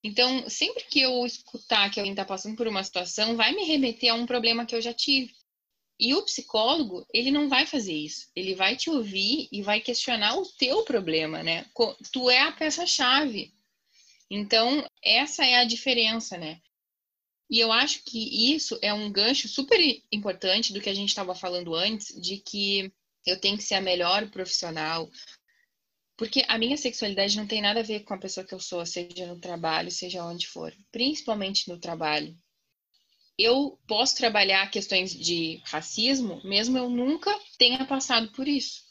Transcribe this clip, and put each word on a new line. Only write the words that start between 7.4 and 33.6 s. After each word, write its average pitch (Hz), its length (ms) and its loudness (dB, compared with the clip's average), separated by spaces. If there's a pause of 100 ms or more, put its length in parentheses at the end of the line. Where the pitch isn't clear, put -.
vai 269 180 4
fazer 202 280 -2
isso. 151 420 -8
Ele 190 180 -4
vai 190 220 2
te - 140 -4
ouvir 214 600 0
e 202 100 -6
vai 208 200 0
questionar 233 560 0
o 370 100 -2 (100)
teu 302 280 2
problema, 160 580 0
né? 165 320 -2
Co-, 226 220 0 (160)
tu 247 180 2
é 254 120 8
a 311 100 2
peça-chave. 294 1000 2 (760)
Então, 226 580 2 (140)
essa 269 420 2
é 247 120 6
a 247 80 6
diferença, 226 760 0
né? 160 220 -10 (920)
E 226 100 4
eu 226 100 4
acho 254 340 2
que 226 500 0
isso 302 260 -2
é 208 120 0
um 208 200 -4
gancho 220 360 2
super 330 300 2 (320)
importante 202 640 0
do 202 80 -6
que 202 80 -4
a 196 60 -2
gente 196 200 -2
tava 185 200 -4
falando 180 400 -6
antes, 202 440 -2
de 185 200 -6
que 196 520 -2 (360)
eu 185 120 0
tenho 202 200 0
que 202 40 -6
ser - 120 -2
a 190 80 2
melhor 185 480 2
profissional, 165 800 -4 (1080)
porque 226 320 0
a 226 80 0
minha 240 200 0
sexualidade 208 600 0
não 214 100 -4
tem 214 140 -2
nada 208 200 2
a - 20 -4
ver 214 220 -4
com 202 100 -8
a 190 40 -10
pessoa 185 280 -8
que - 80 -12
eu 185 60 -12
sou, 170 260 -6
seja 175 400 -8
no 175 140 -12
trabalho, 170 500 -2
seja 180 340 -8
onde 170 220 -6
for. 160 260 -10 (200)
Principalmente 220 760 -2
no 175 100 -10
trabalho. 160 580 -4 (1000)
Eu 262 400 2 (120)